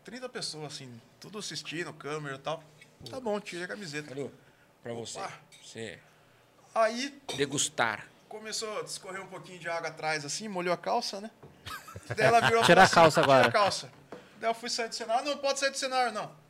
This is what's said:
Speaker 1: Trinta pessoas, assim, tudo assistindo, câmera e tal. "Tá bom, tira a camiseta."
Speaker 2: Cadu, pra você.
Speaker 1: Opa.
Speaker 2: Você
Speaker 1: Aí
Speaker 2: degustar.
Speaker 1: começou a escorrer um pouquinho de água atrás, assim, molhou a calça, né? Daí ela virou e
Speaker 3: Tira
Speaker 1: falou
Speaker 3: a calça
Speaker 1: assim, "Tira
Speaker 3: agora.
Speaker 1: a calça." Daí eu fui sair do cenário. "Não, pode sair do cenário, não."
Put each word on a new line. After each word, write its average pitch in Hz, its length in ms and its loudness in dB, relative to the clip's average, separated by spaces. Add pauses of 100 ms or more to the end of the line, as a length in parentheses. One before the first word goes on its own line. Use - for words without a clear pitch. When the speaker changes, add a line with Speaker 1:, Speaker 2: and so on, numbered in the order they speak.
Speaker 1:
Trinta 247 240 -14
pessoas, 156 460 -10
assim, 139 160 -14 (300)
tudo 175 180 -16
assistindo, 151 560 -10
câmera 147 420 -8
e 135 40 -16
tal. 156 240 -6 (460)
"Tá 262 100 -10
bom, 208 200 -4
tira 175 260 -10
a - 20 -12
camiseta." 151 420 -10
Speaker 2:
Cadu, 135 220 -8 (500)
pra 120 120 -10
você. 117 260 -10
Speaker 1:
Opa. - 120 -8 (320)
Speaker 2:
Você 110 360 -12 (760)
Speaker 1:
Aí 233 480 -2 (160)
Speaker 2:
degustar. 127 680 -2 (220)
Speaker 1:
começou 214 520 -8
a - 20 -6
escorrer 185 400 -10
um 180 60 -14
pouquinho 180 320 -16
de 165 100 -8
água 165 200 -4
atrás, 156 360 -4
assim, 202 220 -6
molhou 180 260 -2
a 170 40 0
calça, 202 440 -4
né? 220 80 -14 (840)
Daí - 100 2
ela - 160 8
virou 135 220 6
e - 20 4
Speaker 3:
Tira 180 220 10
Speaker 1:
falou 165 200 10
Speaker 3:
a 147 40 8
calça 170 100 4
Speaker 1:
assim, 143 80 6
"Tira 135 80 10
Speaker 3:
agora. 123 100 8
Speaker 1:
a 117 40 2
calça." 196 400 2 (500)
Daí 226 80 -2
eu 226 60 0
fui 233 140 -10
sair 226 200 -4
do - 60 -12
cenário. 233 300 -2
"Não, 285 120 -2
pode 277 220 -2
sair 277 120 0
do 269 60 -8
cenário, 254 340 0
não." 190 200 -8 (180)